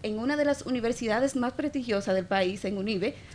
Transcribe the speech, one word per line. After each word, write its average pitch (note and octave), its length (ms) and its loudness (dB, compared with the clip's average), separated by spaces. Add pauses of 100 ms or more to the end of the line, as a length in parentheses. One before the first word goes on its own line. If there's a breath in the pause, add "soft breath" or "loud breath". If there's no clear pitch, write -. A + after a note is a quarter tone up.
en G#3+ 160 -2
una B3+ 200 0
de D4 80 4
las C#4+ 180 2
universidades A#3+ 720 0
más B3 180 0
prestigiosas A#3+ 640 0
del F#3 100 2
país, G3 400 0
en G3 140 -2
unive, G3+ 360 0 (200 loud breath)